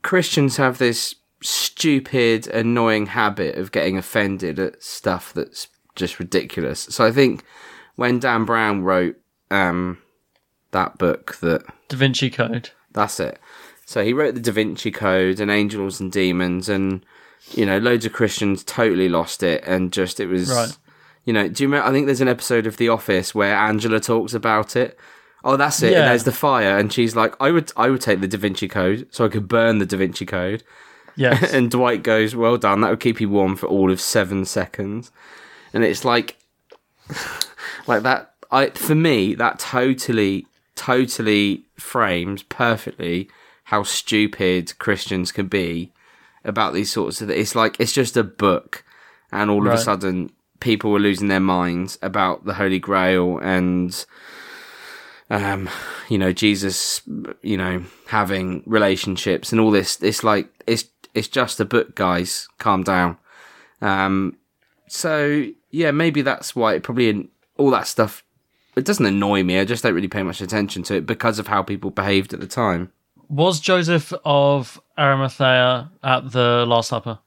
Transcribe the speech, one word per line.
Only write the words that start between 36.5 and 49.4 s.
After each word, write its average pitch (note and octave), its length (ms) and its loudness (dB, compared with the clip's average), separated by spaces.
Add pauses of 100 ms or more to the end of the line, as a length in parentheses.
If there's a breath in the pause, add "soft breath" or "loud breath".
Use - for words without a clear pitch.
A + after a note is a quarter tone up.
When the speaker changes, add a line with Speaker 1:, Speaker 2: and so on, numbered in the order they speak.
Speaker 1:
<laughs> D3 80 -12 (720 loud breath)
like A2 160 2
that, - 300 -2 (180)
I, C3+ 200 2
for - 240 0
me, C3 400 2
that - 240 -2
totally, B2 880 0 (280)
totally G#2+ 880 0 (120)
frames G2 680 -2
perfectly G2 840 -4 (360 soft breath)
how G#2 180 0
stupid G2 920 0
Christians F#2+ 540 -4
can G2 160 -6
be F2 440 -4 (520 soft breath)
about G2+ 300 -2
these G2+ 180 -2
sorts - 300 -4
of, G#2 100 -8
it's G#2 240 -2
like, A2 240 0
it's A#2 140 0
just B2+ 240 0
a A2+ 60 2
book, - 600 0 (480 soft breath)
and G#2 180 -2